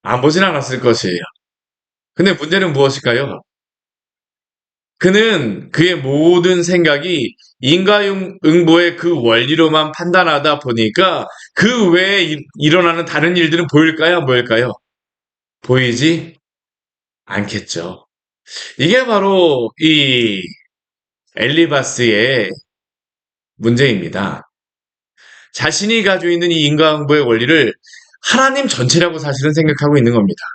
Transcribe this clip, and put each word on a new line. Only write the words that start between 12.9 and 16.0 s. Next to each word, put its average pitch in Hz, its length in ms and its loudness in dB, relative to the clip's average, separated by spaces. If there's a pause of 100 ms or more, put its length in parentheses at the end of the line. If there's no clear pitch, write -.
다른 156 300 0
일들은 165 360 0
보일까요? 160 460 2
안 151 80 -4
보일까요? 123 460 0 (920)
보이지 127 760 -2 (880)